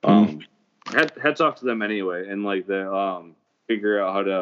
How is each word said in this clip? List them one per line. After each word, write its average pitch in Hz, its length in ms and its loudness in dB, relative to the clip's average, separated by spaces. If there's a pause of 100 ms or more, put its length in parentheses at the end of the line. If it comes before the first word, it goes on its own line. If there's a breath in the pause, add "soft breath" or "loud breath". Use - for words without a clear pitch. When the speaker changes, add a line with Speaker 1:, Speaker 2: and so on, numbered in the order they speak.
Speaker 1:
Hmm. - 80 4
Speaker 2:
um, 104 280 6 (460)
hat-, - 360 0
hats 147 200 0
off 156 140 2
to 123 100 -12
them 113 160 -2
anyway, 95 480 -4
and, 101 140 -4
like, 98 240 -2
the, 98 260 -4
um, 90 420 -4 (320)
figure 104 320 0
out 95 140 0
how 98 100 0 (180)